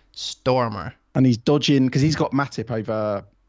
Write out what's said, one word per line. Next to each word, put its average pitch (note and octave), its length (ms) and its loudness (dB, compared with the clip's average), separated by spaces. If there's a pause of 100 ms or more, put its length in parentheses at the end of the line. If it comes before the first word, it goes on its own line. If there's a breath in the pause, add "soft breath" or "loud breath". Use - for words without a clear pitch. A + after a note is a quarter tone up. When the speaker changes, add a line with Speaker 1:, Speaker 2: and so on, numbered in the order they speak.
(120)
Speaker 1:
stormer. A#2 840 -6 (200)
Speaker 2:
And C3 120 4
he's B2 100 4
dodging, D3 540 2
'cause B2+ 100 0
he's D3 160 2
got D3+ 160 -2
Matip C3+ 380 -4
over, G#2+ 520 -4 (260)